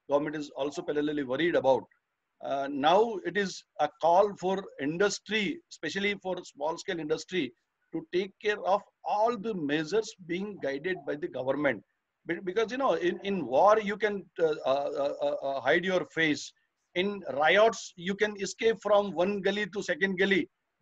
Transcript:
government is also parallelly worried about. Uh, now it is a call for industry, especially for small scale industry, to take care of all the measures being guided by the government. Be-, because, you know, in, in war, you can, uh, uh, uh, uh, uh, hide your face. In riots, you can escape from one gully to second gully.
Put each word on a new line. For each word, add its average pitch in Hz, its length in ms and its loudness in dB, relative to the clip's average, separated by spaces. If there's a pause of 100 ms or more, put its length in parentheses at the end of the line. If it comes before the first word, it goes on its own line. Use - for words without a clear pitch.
government 151 280 0
is 147 140 -8
also 147 320 -4
parallelly 147 440 -2
worried 147 300 0
about. 127 260 4 (640)
Uh, 139 260 -4
now 180 540 4
it 170 120 -4
is 196 280 -4 (160)
a 151 80 2 (120)
call 190 380 4
for 190 240 -2 (180)
industry, 190 760 -2 (140)
especially 196 500 -4
for 185 220 -6
small 151 340 -6
scale - 220 -6
industry, 156 520 -4 (400)
to 165 200 -8
take 196 180 -2 (100)
care 214 240 -2
of 175 180 2 (220)
all 214 320 0
the 220 180 -4
measures 160 600 -2 (120)
being 190 360 -6
guided 147 340 -4 (100)
by 147 100 -4
the 151 100 -8
government. 131 560 -2 (440)
Be-, 170 180 -4
because, 196 260 -2
you 254 80 -6
know, 254 160 2
in, 170 300 -2
in 190 220 -2
war, 180 340 6
you 208 160 -4
can, 208 280 -2 (140)
uh, 160 160 2 (100)
uh, 143 320 0
uh, 143 160 0 (100)
uh, 147 120 0 (120)
uh, 135 140 -4
hide 156 240 2
your 180 300 0
face. 156 380 0 (420)
In 196 280 -2 (100)
riots, 185 640 4
you 180 180 -4
can 208 260 -2
escape 220 400 0
from 202 320 2
one 190 280 0
gully 202 340 0
to 202 80 -4
second 180 360 -2
gully. 196 300 2 (340)